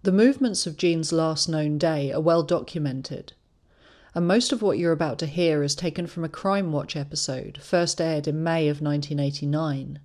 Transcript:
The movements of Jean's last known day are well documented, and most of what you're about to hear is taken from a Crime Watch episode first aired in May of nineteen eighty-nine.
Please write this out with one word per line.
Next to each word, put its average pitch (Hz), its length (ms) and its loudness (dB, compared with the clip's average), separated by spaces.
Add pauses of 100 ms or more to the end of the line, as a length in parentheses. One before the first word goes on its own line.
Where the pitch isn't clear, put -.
The 185 60 4
movements 240 520 4
of 160 120 -6
Jean's 165 340 2
last 160 380 0
known 151 280 0
day 147 360 0
are 156 80 0
well 165 200 4
documented, 143 920 -4 (840)
and 175 100 2
most 220 280 4
of 220 80 -2
what 185 160 2
you're 170 160 2
about 156 260 -2
to - 60 -4
hear 156 380 2
is 143 120 -2
taken 170 320 -4
from 165 160 -6
a 160 60 -4
Crime 190 420 -2
Watch 147 240 -4
episode 143 680 -6
first 170 380 0
aired 160 260 0
in 151 160 -2
May 165 280 2
of 147 120 -2
nineteen 147 380 -2
eighty-nine. 143 840 -2